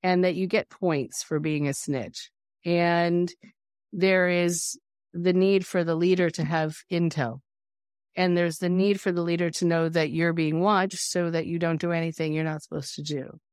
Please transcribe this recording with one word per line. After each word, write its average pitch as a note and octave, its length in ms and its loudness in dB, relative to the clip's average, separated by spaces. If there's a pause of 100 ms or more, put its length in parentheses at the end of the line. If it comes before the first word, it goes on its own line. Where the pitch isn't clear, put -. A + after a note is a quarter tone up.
and F3+ 220 4
that F3+ 100 0
you F#3 100 -2
get F#3 240 0
points D#3 540 -2
for D#3 160 -2
being D3+ 280 -2
a C#3 60 -2
snitch. - 560 -6 (360)
And E3+ 680 2 (600)
there F#3 360 4
is F3 480 0 (360)
the F3 200 2
need F#3+ 320 4
for F3+ 180 0
the E3 120 0
leader F3+ 360 2
to E3 120 -4
have D#3 340 -2 (140)
intel. D#3 480 0 (760)
And F3+ 220 2
there's E3+ 200 0
the F3+ 120 -2
need F#3+ 300 2
for G3 120 -2
the F3 100 0
leader E3+ 300 0
to F3 140 -4
know E3 220 2
that D#3+ 240 0
you're E3 220 0
being D#3+ 260 0
watched G3 400 0
so F3 320 -2
that E3 160 -4
you E3+ 120 -4
don't E3 200 0
do E3+ 140 -2
anything E3 400 -2
you're D#3 100 -2
not D#3 180 -4
supposed - 340 -10
to D3 80 -12
do. D3 360 -10 (140)